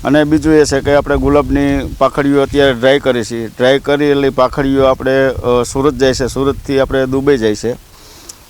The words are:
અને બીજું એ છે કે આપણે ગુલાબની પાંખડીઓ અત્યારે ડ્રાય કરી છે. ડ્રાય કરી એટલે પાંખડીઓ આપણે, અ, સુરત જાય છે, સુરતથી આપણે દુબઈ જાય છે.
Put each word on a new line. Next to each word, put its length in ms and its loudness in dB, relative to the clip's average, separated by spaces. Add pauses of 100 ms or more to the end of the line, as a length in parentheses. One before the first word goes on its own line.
અને 200 2
બીજું 300 0
એ 100 6
છે 160 -2
કે 140 0
આપણે 220 0
ગુલાબની 800 0
પાંખડીઓ 440 0
અત્યારે 300 2
ડ્રાય 260 2
કરી 260 -2
છે. 220 -8
ડ્રાય 320 0
કરી 260 -2
એટલે 260 2
પાંખડીઓ 540 0
આપણે, 420 0
અ, 360 0
સુરત 320 -2
જાય 200 0
છે, 120 -4
સુરતથી 520 -4
આપણે 280 0
દુબઈ 320 0
જાય 160 0
છે. 180 -6 (760)